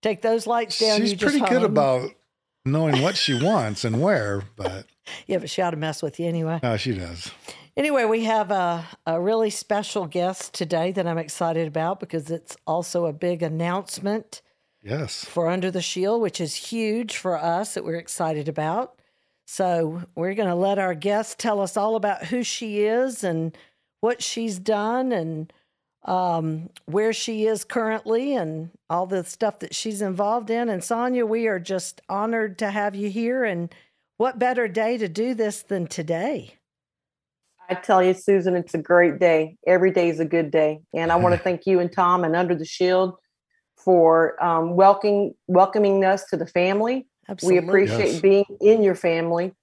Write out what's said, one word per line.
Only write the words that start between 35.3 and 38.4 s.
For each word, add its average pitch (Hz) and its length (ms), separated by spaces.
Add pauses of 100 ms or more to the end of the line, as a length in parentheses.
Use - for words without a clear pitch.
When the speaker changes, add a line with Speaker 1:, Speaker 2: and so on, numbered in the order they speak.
Speaker 1:
this 214 280
than 180 260
today? 170 680 (1120)
Speaker 3:
I 185 60
tell 185 260
you, 185 120
Susan, 185 420